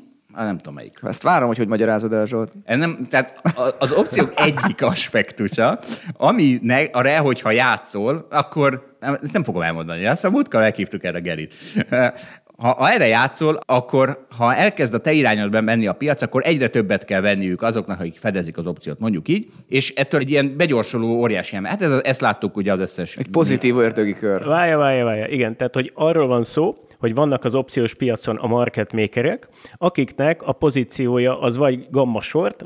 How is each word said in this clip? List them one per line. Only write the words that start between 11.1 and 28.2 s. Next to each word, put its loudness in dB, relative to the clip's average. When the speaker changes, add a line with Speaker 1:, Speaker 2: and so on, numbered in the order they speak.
Speaker 1:
Gerit. -8
Ha, -2
ha 2
erre 4
játszol, 2
akkor 0
ha 2
elkezd 2
a -2
te 0
irányodban 2
menni 2
a 0
piac, -2
akkor 0
egyre 2
többet 0
kell 0
venniük 0
azoknak, -4
akik -8
fedezik -4
az -6
opciót, -8
mondjuk -2
így, -2
és 0
ettől 0
egy -2
ilyen 2
begyorsuló 0
óriási -2
elme-, -6
hát -4
ez, 2
ezt 0
láttuk 0
ugye -2
az 0
összes -6
Speaker 2:
Egy -6
pozitív 2
ördögi 2
kör. -2
Speaker 3:
Várja, 2
várja, 2
várja. -2
Igen, -2
tehát, -4
hogy -2
arról 2
van 2
szó, 0
hogy 0
vannak 0
az 0
opciós 0
piacon -2